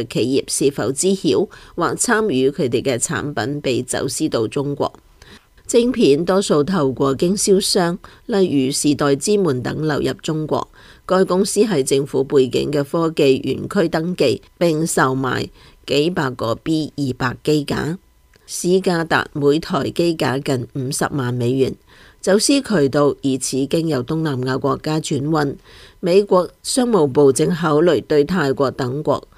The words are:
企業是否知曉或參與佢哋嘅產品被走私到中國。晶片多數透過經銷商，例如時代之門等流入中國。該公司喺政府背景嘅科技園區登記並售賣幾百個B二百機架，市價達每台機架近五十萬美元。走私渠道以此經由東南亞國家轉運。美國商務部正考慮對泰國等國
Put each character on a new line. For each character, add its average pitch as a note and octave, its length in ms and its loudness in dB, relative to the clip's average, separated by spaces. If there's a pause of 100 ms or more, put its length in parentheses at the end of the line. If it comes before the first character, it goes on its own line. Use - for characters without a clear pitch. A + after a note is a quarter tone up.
企 C3 160 -4
業 B2+ 280 0
是 - 220 0
否 C3+ 220 -2
知 C#3+ 160 -2
曉 F#3+ 420 0 (240)
或 E3+ 220 -2
參 A3 340 0
與 C3 220 2
佢 C#3+ 180 -2
哋 B2 100 0
嘅 C3 200 -2
產 C#3+ 340 -6
品 C#3 280 -4
被 B2 200 -2
走 A#2 260 -4
私 D3+ 220 -4
到 A#2 180 -2
中 C#3+ 280 -4
國。 - 180 -4 (720)
晶 A#3+ 260 2
片 F3 320 4
多 F#3 160 2
數 D#3+ 240 2
透 D3 280 0
過 C3+ 240 0
經 F3+ 200 0
銷 G3 240 2
商， F3+ 380 0 (300)
例 F3+ 400 2
如 C#3 40 -2
時 D3 220 0
代 C#3 220 0
之 G#3 240 0
門 C#3 240 0
等 C#3 240 -4
流 C#3 140 -2
入 C3 200 -2
中 D#3 240 -4
國。 - 220 -4 (400)
該 F#3 160 4
公 F3+ 200 2
司 G3+ 180 0
喺 G#3 200 2
政 C#3 240 0
府 C3+ 180 -2
背 C#3 240 2
景 C3+ 240 -2
嘅 D3 120 0
科 E3 260 -2
技 C#3 320 2
園 G2+ 260 -6
區 F#3+ 220 0
登 E3+ 260 -4
記 C#3 280 0 (160)
並 E3 260 0
售 C#3 300 0
賣 B2+ 340 -2 (380)
幾 D3 240 2
百 D#3+ 180 -2
個 A#2 240 -4
B D#3 420 -4
二 C3+ 220 -4
百 B2 260 -2
機 D3+ 200 2
架， C#3+ 340 -4 (480)
市 - 220 -8 (140)
價 F3 220 0
達 D#3+ 300 -2
每 C#3+ 240 2
台 D3 320 -4
機 E3+ 240 0
架 C3+ 240 -2
近 C3 380 -4
五 C3 160 -4
十 - 180 -4
萬 B2 240 -4
美 B2 200 0
元。 C3 200 0 (480)
走 G3 160 2
私 C#4 240 2
渠 E3 260 2
道 C#3+ 340 2
以 C3+ 140 -2
此 C3+ 300 -4
經 E3 220 -2
由 C3 160 -2
東 D#3 140 -4
南 D3+ 260 -2
亞 C3 160 -2
國 C3+ 240 -2
家 D#3 160 -2
轉 C#3+ 280 -4
運。 D3 280 0 (460)
美 F#3+ 220 4
國 F3+ 240 2 (140)
商 - 260 0
務 F#3+ 200 4
部 C#3 240 6
正 D#3 180 2
考 D#3 320 2
慮 E3 220 4
對 D3+ 200 2
泰 D3+ 300 0
國 C3 160 0
等 C3 320 -6
國 C#3+ 260 -2 (100)